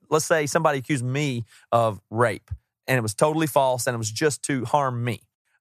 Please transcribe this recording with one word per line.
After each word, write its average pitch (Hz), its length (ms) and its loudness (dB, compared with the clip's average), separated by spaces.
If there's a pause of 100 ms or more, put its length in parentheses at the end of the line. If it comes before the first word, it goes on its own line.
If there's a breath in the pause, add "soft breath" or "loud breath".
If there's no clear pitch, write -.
let's 156 160 2
say 156 220 2
somebody 156 320 0
accused 123 260 -2
me 127 400 -2 (260 soft breath)
of 110 280 2 (120)
rape 113 380 -2 (380)
and 131 100 2
it 120 40 2
was 107 140 -4
totally 156 320 2
false 131 400 2
and 123 80 -2
it - 40 -6
was 107 120 -4
just 147 320 -2
to 131 220 -2
harm 127 380 0
me. 120 180 -4 (400)